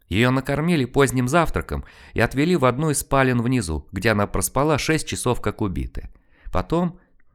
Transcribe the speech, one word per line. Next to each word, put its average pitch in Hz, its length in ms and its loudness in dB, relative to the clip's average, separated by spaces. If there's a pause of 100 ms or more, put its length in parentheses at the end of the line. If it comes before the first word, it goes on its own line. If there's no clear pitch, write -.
Ее 120 220 2
накормили 143 560 0
поздним 127 420 0
завтраком 90 560 0 (300)
и - 60 0
отвели 143 360 2
в 131 80 2
одну 131 260 2
из 139 80 0
спален 131 440 2
внизу, 104 500 -2
где 92 180 0
она 104 160 2
проспала 135 520 0
шесть 156 280 0
часов 117 340 -2
как - 200 -4
убитая. 80 500 -6 (400)
Потом, 170 480 -2 (360)